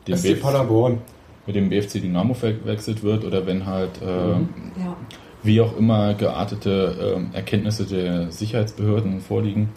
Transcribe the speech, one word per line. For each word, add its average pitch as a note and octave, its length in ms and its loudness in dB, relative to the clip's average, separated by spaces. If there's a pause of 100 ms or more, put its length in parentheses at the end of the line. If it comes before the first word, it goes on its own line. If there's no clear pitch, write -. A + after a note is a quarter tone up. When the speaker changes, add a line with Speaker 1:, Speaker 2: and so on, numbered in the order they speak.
Speaker 1:
dem F#2 80 0
Speaker 2:
S F2+ 80 2
C F#2 60 2
Speaker 1:
B - 60 8
F - 40 0
C - 40 -8
Speaker 2:
Paderborn. A#2+ 560 4 (480)
Speaker 1:
mit G#2 100 -4
dem G2 140 2
B G2 80 2
F G2+ 100 0
C G#2 120 -4
Dynamo F#2 340 0
verwechselt A2 680 -4
wird G#2+ 220 2
oder F#2 220 -2
wenn F#2+ 200 -2
halt, F#2+ 240 -2 (120)
äh, - 20 -6 (320)
Speaker 2:
Mhm. - 120 2 (300)
Speaker 3:
Ja. F3+ 180 -6 (460)
Speaker 1:
wie G#2+ 180 6
auch A2+ 160 2
immer G#2 380 4
geartete, F#2+ 1000 0
ähm, F#2 160 -4
Erkenntnisse G#2+ 540 -2
der F2+ 440 -2
Sicherheitsbehörden G#2+ 880 -2
vorliegen. G#2+ 560 0